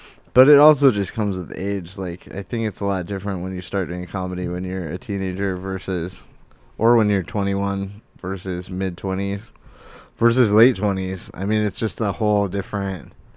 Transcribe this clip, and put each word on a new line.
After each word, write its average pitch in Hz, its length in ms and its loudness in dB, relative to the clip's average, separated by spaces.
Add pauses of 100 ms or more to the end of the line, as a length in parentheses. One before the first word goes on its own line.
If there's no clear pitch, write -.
(340)
but 131 160 8
it 147 100 10
also 143 320 8
just 101 220 0
comes 104 240 -2
with 82 180 -8
age. 95 420 -6
Like, 90 360 -8
I 98 100 -6
think 113 240 -4
it's 101 140 -8
a 101 40 -2
lot 95 200 -2
different 95 360 -4
when 92 120 -6
you 90 80 -6
start 95 280 -4
doing 90 180 -6
comedy 92 400 -4
when 90 160 -4
you're 92 240 -6
a 80 100 -4
teenager 95 580 -4
versus, 92 680 -6 (520)
or 117 200 4
when 107 120 4
you're 101 140 2
twenty-one 98 800 -4 (180)
versus 92 500 -6
mid-twenties 95 840 -4 (640)
versus 117 340 4
late 113 260 6
twenties. 95 560 -2
I 92 120 -6
mean, 107 180 0
it's 104 160 -4
just 110 220 -4
a 104 120 0
whole 104 360 2
different, 98 640 -4 (240)